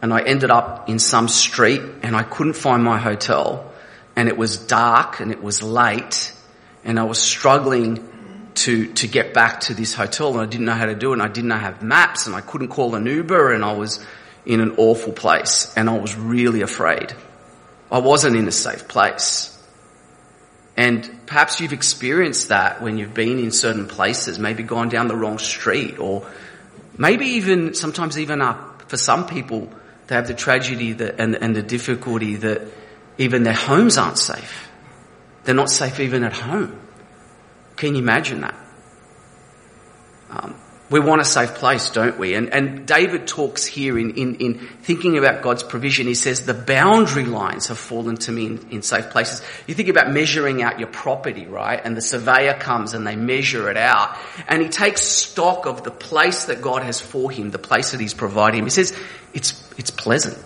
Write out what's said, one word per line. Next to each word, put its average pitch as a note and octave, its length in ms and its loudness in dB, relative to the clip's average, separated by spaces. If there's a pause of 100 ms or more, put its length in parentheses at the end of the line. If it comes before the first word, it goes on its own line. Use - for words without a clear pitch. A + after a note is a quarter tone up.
and A2+ 120 -2
I A2+ 80 2
ended C3+ 280 2
up - 400 2
in A2+ 100 0
some A#2 280 4
street B2 540 4 (200)
and A2+ 140 -2
I A2 80 2
couldn't D3+ 320 -2
find B2 280 2
my A#2 140 4
hotel, G#2 760 0 (440)
and A#2+ 120 2
it A2+ 100 0
was A2 200 -2
dark A#2 640 4
and G#2+ 120 -6
it - 100 -8
was G2+ 200 -4
late A2+ 720 0 (500)
and A2+ 160 0
I A2+ 40 2
was A2+ 160 -2
struggling C3 880 2 (460)
to, A2+ 380 0
to - 140 -2
get A2 260 0
back A#2 280 4
to - 120 -4
this G#2+ 200 -4
hotel, A#2 400 -2
and A#2 80 0
I A2 40 -2
didn't A#2 200 -4
know A#2 80 0
how A2+ 120 0
to G#2+ 100 -2
do A#2+ 160 -2
it, - 20 2
and A#2 80 0
I G#2 60 0
didn't A#2 200 -4
know A2+ 100 0
how G2+ 120 -4
to F2+ 60 -12
have - 60 -14
maps, C3+ 460 2
and G2 80 -6
I G2 60 -6
couldn't C3 260 -8
call B2 280 -2
an G#2+ 100 -2
Uber, D#3 460 4
and A2 120 2
I G#2 100 0
was G#2 320 -6 (400)
in A2+ 140 2
an A2 180 2
awful A2+ 360 4
place, - 600 0
and A2+ 140 2
I A2+ 80 0
was G#2 180 -6
really A2+ 460 2
afraid. - 520 -2 (800)
I B2+ 80 2
wasn't C3+ 360 4
in A2 120 2
a G#2+ 40 -2
safe - 360 -4
place. - 640 0 (1300)
And A#2+ 500 0
perhaps D3+ 360 2
you've D3 120 -4
experienced C#3 760 0
that G2 320 2
when A2 160 -4
you've G#2 160 -6
been A#2 260 0
in A#2 120 -2
certain G#2+ 360 0
places, G2 520 -2
maybe G#2+ 240 -4
gone A2+ 260 -2
down A#2+ 180 0
the A2+ 80 -2
wrong A2 240 -4
street, - 600 -2
or F#2+ 300 -4 (680)
maybe A3 280 2
even, F#3+ 480 0
sometimes D#3 460 -4
even, D3+ 220 -2
uh, B2 140 2 (320)
for C3+ 100 -6
some D3 280 2
people, B2 440 -6 (380)
they C3 80 -2
have A#2+ 120 0
the B2+ 60 -6
tragedy B2 600 0
that, A2 260 -6
and, A2+ 160 2
and A2 200 0
the G#2+ 80 -2
difficulty A#2 720 -2
that G#2+ 260 -2 (560)
even B2+ 260 4
their A2+ 100 4
homes E3+ 440 4
aren't F2 220 2
safe. - 500 -6 (720)
They're C3 120 2
not C#3 140 2
safe C3+ 300 -2
even C3 240 0
at A2 100 -2
home. D3 460 -6 (960)
Can D3 200 -2
you C3 60 0
imagine B2 400 0
that? - 140 -8 (1700)
Um, - 260 -10 (360)
we D3 80 4
want D3+ 220 4
a C#3+ 40 2
safe A#2+ 300 2
place, B2+ 340 0
don't A#2 300 0
we? F#2 160 -2
And, A#2 180 -2
and C#3 320 -2
David E3+ 420 2
talks - 380 -4
here C3+ 320 -4
in, A2+ 140 -2
in, B2 240 -4
in A#2 240 -2
thinking E3+ 580 -2
about C3+ 240 2
God's B2 220 0
provision. C3+ 420 -2
He B2 80 0
says, B2+ 320 -2
"The B2+ 80 -2
boundary C#3 720 4
lines G#2+ 420 -4
have A2+ 120 -8
fallen A#2 380 -6
to A#2 140 -6
me A2+ 140 -4
in, A2 240 -8
in G#2+ 140 -8
safe A2+ 260 -2
places." - 320 0 (240)
You D#3+ 80 -8
think F#3 160 -2
about D#3 220 6
measuring C#3+ 500 0
out A#2+ 160 -2
your - 120 -8
property, G2 580 -6
right? G#2 360 -4
And A2+ 140 -4
the A2+ 40 -6
surveyor B2+ 520 4
comes A#2 400 -4
and A2 140 -4
they G#2 80 -6
measure A#2+ 560 -2
it G#2 60 0
out. A2 380 4 (320)
And D#3+ 140 2
he D#3+ 80 -2
takes G3+ 320 0
stock - 640 0
of B2+ 180 -6
the B2 80 -10
place E3 540 0
that B2 160 -6
God C3 220 -2
has A#2 180 -6
for C3+ 300 -4
him, G#2+ 180 -6
the - 80 -8
place B2 340 0
that C3 80 -6
he's G#2+ 140 -6
provided G#2+ 460 2
him. G#2+ 60 0
He B2+ 40 -4
says, F#3 260 2 (380)
"It's, - 340 -6 (120)
it's A#2+ 100 -6
pleasant. - 560 -2